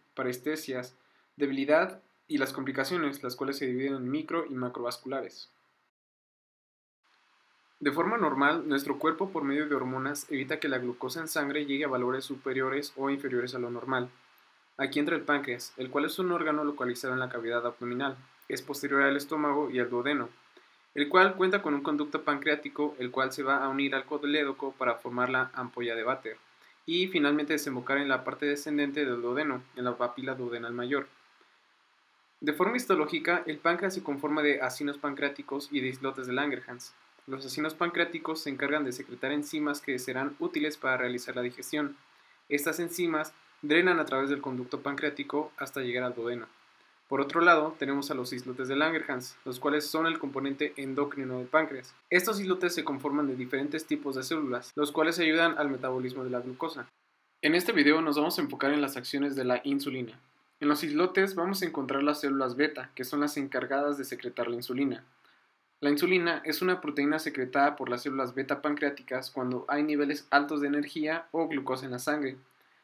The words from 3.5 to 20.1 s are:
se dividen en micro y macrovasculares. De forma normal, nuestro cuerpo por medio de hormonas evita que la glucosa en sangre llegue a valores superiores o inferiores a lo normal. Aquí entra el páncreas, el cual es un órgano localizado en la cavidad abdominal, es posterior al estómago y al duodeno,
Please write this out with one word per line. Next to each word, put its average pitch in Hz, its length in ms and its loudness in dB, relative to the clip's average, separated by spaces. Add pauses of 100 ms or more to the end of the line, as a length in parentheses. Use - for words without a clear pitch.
se 139 100 -2
dividen 131 280 -2
en 127 140 -4
micro 151 400 -2
y 135 60 -6
macrovasculares. 123 960 -6 (2250)
De 143 120 2
forma 175 260 2
normal, 151 500 2
nuestro 139 300 0
cuerpo 165 320 0
por 160 140 -4
medio 143 240 0
de 147 80 0
hormonas 131 560 -4
evita 139 280 -4
que 151 100 -2
la 131 100 0
glucosa 123 400 -6
en 160 80 -8
sangre 147 400 -2
llegue 139 180 0
a 139 40 -2
valores 127 360 0
superiores 135 720 -2
o 135 160 -2
inferiores 127 420 -2
a 127 60 -6
lo 123 100 -4
normal. 123 400 -2 (680)
Aquí 139 200 0
entra 156 180 2
el 147 60 -2
páncreas, 135 560 -2
el 131 140 -6
cual 143 140 2
es 156 120 -4
un 185 140 0
órgano 156 320 2
localizado 131 500 -2
en 127 60 -2
la 127 100 -2
cavidad 117 380 -2
abdominal, 123 500 -4 (300)
es - 160 -4
posterior 139 400 2
al 139 140 4
estómago 147 520 0
y 123 100 0
al 120 100 0
duodeno, 123 400 0 (640)